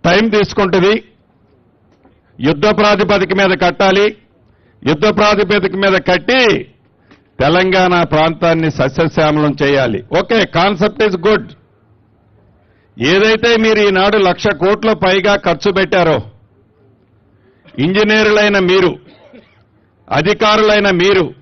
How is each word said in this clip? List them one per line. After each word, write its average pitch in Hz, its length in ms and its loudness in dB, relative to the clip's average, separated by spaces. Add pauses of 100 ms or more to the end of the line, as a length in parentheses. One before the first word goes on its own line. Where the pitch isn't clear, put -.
టైమ్ 208 300 2
తీసుకుంటది, 196 580 0 (1400)
యుద్ధ 147 260 0 (140)
ప్రాతిపదిక 202 640 0
మీద 190 120 2 (120)
కట్టాలి, 196 420 0 (840)
యుద్ధ 156 160 0 (140)
ప్రాతిపదిక 202 560 0 (100)
మీద 190 100 2 (140)
కట్టి 247 320 0 (1000)
తెలంగాణ 185 540 2 (160)
ప్రాంతాన్ని 160 680 0
సస్యశ్యామలం 151 720 0 (100)
చేయాలి. 135 380 0 (200)
ఓకే, 226 180 -2 (180)
concept 196 520 0
is 185 80 -2 (100)
good. 208 180 2 (1500)
ఏదైతే 220 520 0 (140)
మీరు 220 240 2
ఈనాడు 202 300 0 (100)
లక్ష 175 180 -4 (160)
కోట్ల 208 300 0 (120)
పైగా 196 300 0 (140)
ఖర్చు 175 300 -2
పెట్టారో, 165 400 0 (1700)
ఇంజనీర్లైన 208 760 2 (100)
మీరు, 185 220 2 (1300)
అధికారులైన 208 680 2 (120)
మీరు 190 240 2 (160)